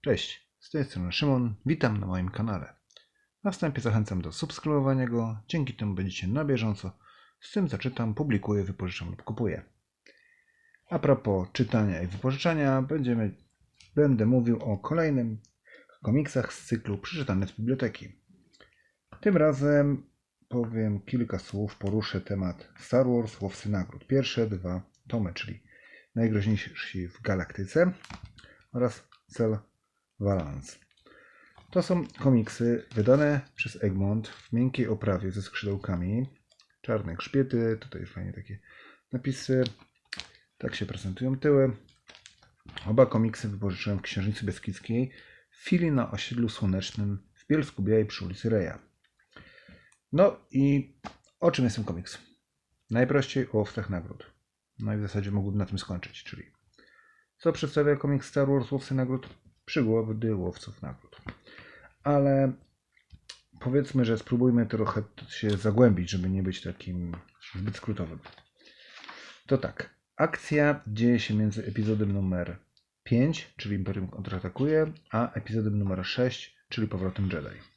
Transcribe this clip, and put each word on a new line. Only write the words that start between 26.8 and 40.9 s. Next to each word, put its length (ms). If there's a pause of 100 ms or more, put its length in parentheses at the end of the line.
w 140
Galaktyce 720 (800)
oraz 340 (200)
Cel 300 (640)
Valance. 580 (960)
To 120
są 240 (120)
komiksy 720
wydane 500 (140)
przez 280
Egmont 440
w 260
miękkiej 340
oprawie 440
ze 100
skrzydełkami. 880 (520)
Czarne 340
grzbiety, 680
tutaj 240
fajnie 280
takie 260 (520)
napisy. 520 (920)
Tak 180
się 100
prezentują 540